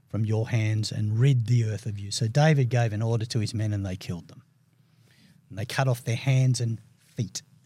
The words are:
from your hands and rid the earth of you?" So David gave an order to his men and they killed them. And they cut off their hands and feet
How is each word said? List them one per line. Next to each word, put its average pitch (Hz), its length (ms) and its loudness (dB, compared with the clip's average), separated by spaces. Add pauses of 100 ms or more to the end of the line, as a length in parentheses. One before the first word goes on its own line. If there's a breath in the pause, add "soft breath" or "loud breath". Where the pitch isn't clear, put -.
from 104 160 -2
your 110 240 0
hands 110 420 0
and 107 260 -2
rid 123 300 4
the 120 160 4
earth 107 220 -4
of 101 120 -6
you?" 101 140 -10
So 113 160 0
David 143 420 4
gave 120 220 2
an 104 100 -4
order 113 240 0
to 117 140 -2
his 104 140 -2
men 104 200 0
and 101 120 -2
they 92 100 -6
killed 87 320 -10
them. - 160 -20 (1080 soft breath)
And 92 80 -16
they 104 80 -6
cut 135 220 0
off 123 160 0
their 117 140 -2
hands 131 420 2
and 113 200 -4 (280)
feet - 340 -6 (240)